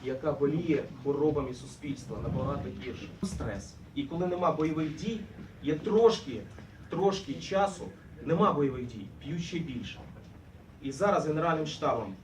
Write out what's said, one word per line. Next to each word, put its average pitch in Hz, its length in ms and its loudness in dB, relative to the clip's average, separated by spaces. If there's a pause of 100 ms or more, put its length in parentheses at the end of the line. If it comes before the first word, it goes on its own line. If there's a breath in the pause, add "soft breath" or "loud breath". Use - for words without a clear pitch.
яка 135 280 0
боліє 147 520 4 (180)
хворобами 139 520 2
суспільства - 680 -8
набагато 131 460 -2 (140)
гірше. 113 260 -8 (140)
Стрес. 101 520 -4 (200)
І 143 80 -2
коли 170 240 -2
нема 175 260 2
бойових 156 440 0
дій, 220 240 -4 (420)
є 143 120 0
трошки, 208 680 4 (500)
трошки 175 440 2
часу, 196 500 0 (400)
нема 180 280 6
бойових 127 340 0
дій, 107 200 -10 (180)
п'ють 170 180 -4
ще 175 160 -4
більше. 127 400 -6 (840)
І 135 100 -4
зараз 175 340 4
Генеральним 156 400 2
штабом 117 580 0